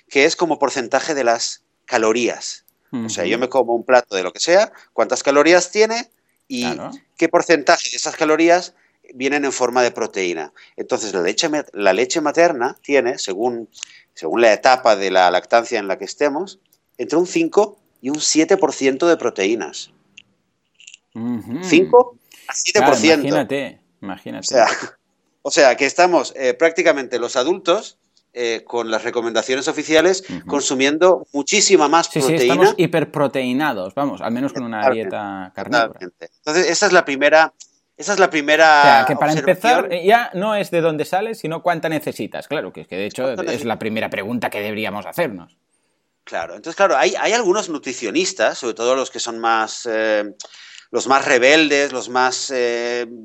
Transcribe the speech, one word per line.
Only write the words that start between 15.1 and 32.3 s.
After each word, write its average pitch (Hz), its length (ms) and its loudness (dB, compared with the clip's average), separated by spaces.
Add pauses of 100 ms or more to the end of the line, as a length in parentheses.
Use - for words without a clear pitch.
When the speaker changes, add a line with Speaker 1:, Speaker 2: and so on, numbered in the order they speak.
Speaker 1:
lactancia 113 480 0
en 101 80 -8
la 92 100 -4
que 98 80 -10
estemos, 147 540 -4 (380)
entre 127 200 -2
un 180 100 2
cinco 180 520 0 (220)
y 123 80 -6
un 151 120 -4
siete 160 360 2
por 143 160 0
ciento 135 340 0
de 165 100 4
proteínas. 104 720 -4 (1200)
Speaker 2:
Ujú. 117 480 -8
Speaker 1:
Cinco 185 540 4 (300)
a - 60 -8
siete - 300 0
por 139 120 4
ciento. 147 320 4
Speaker 2:
Claro, - 220 0
imagínate, 135 320 -8 (200)
imagínate. 104 400 -12
Speaker 1:
O - 20 -16
sea, 120 240 4
<laughs> - 720 -10
o 139 100 -8
sea, 143 240 6
que 147 100 -2
estamos, 170 500 2
eh, 127 180 -2
prácticamente 139 640 0
los 117 160 -4
adultos, 180 640 -2 (380)
eh, 117 300 -4
con 117 240 -6
las 110 140 -4
recomendaciones 117 640 -2
oficiales, 156 600 2
Speaker 2:
Ujú. 85 200 -10
Speaker 1:
consumiendo 143 880 2
muchísima 190 540 2
más 165 220 2
Speaker 2:
Sí, 156 120 -2
sí, 135 120 2